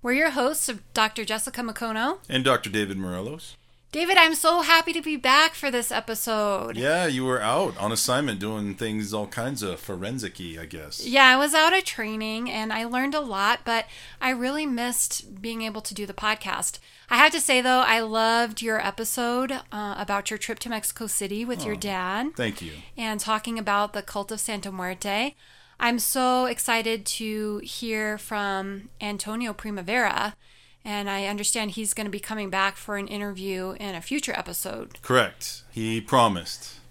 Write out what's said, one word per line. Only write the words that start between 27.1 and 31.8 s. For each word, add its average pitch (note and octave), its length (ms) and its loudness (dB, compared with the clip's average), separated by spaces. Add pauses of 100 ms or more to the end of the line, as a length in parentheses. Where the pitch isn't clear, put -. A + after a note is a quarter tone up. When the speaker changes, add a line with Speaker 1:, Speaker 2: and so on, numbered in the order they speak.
Speaker 1:
hear G#3+ 580 -4
from G3 720 -4 (100)
Antonio G#3+ 540 -4
Primavera, G#3 840 0 (480)
and G#3 280 -4
I G3 160 -2
understand G#3 460 -2
he's G#3+ 200 -2